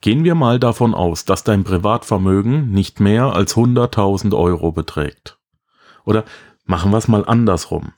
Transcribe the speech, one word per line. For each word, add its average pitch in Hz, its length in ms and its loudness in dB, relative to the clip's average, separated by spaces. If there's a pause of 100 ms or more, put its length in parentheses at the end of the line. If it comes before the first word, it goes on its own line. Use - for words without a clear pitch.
Gehen 120 220 2
wir 170 140 2
mal 123 240 2
davon 117 340 0
aus, 85 300 -2
dass - 180 -2
dein 101 220 0
Privatvermögen 101 1040 0
nicht 98 300 -2
mehr 110 320 2
als 90 240 0
hunderttausend 117 760 0
Euro 85 360 0
beträgt. - 680 -8 (680)
Oder 107 200 0 (400)
machen 92 280 0
wir's 110 160 0
mal 104 160 2
andersrum. 101 720 0